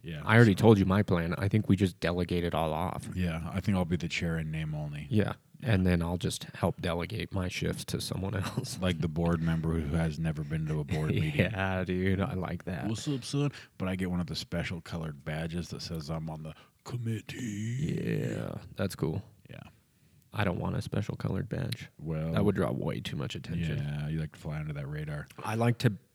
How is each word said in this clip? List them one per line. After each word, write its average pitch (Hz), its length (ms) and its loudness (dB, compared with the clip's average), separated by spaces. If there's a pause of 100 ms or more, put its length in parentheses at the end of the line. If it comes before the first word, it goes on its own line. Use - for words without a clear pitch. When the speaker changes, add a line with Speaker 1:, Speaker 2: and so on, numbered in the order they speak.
Speaker 1:
Yeah, 78 200 -8
Speaker 2:
I 107 100 6
already 117 160 12
Speaker 1:
so 92 60 6
Speaker 2:
told 107 220 10
you 95 60 6
my 92 160 6
plan. 87 360 2
I 98 100 2
think 107 220 4
we 98 80 8
just 92 240 4
delegate 87 420 2
it 85 100 0
all 80 200 2
off. 82 420 -4
Speaker 1:
Yeah, 85 240 0 (140)
I 92 80 0
think 101 160 2
I'll 90 80 4
be 85 100 0
the 82 140 -4
chair 82 280 -2
in 78 140 -4
name 78 240 -4
only. 147 340 -6
Speaker 2:
Yeah, - 220 2 (300)
Speaker 1:
Yeah. 123 100 0
Speaker 2:
and 92 160 4
then 87 140 6
I'll 85 160 -2
just - 260 -4 (120)
help - 260 0
delegate 85 520 -4
my 92 140 0
shifts - 380 -4
to - 160 -2
someone 98 340 -4
<laughs> - 0 -
else. - 460 -4
Speaker 1:
Like 90 180 2
the 82 80 0
board 85 340 2
member 82 380 2
who 73 160 -2
has 80 240 0
never 78 240 -2
been 78 240 -4
to 78 140 -2
a - 20 -4
board 156 280 -2
Speaker 2:
<laughs> 139 40 0
Speaker 1:
meeting. 151 200 0
Speaker 2:
Yeah, 95 500 0
dude, 92 340 2
I 95 140 0
like 87 320 -4
that. - 220 -4
Speaker 1:
"What's 110 200 -4
up, 139 160 -4
son?" 143 300 -2 (240)
But 92 100 -4
I 95 80 -2
get 92 160 -2
one 87 80 0
of 87 80 -2
the 82 80 -8
special 85 460 -4
colored 78 420 -8
badges 80 460 -4
that - 120 -8
says 80 280 -8
I'm 80 200 -6
on 78 140 -10
the 78 100 -10 (300)
committee. 113 1500 -4
Speaker 2:
Yeah, - 200 -6 (200)
that's 98 200 -2
cool. 80 280 -2 (260)
Speaker 1:
Yeah. - 120 -14 (720)
Speaker 2:
I 107 100 0
don't 92 160 0
want 90 160 -2
a 87 60 -2
special - 340 -4
colored 95 320 -2
badge. - 400 -4 (100)
Speaker 1:
Well, 80 360 -4
Speaker 2:
That 104 100 4
would 104 120 4
draw 92 180 2
way 67 260 -2
too - 160 -8
much 69 200 -4
attention. 82 420 -2
Speaker 1:
yeah, 73 320 -4
you 80 100 -2
like 76 140 -4
to - 60 -20
fly 78 200 -6
under 76 140 -6
that 73 160 -8
radar. 147 380 -8 (140)
Speaker 2:
I 107 140 -4
like 117 220 4
to 113 160 4 (220)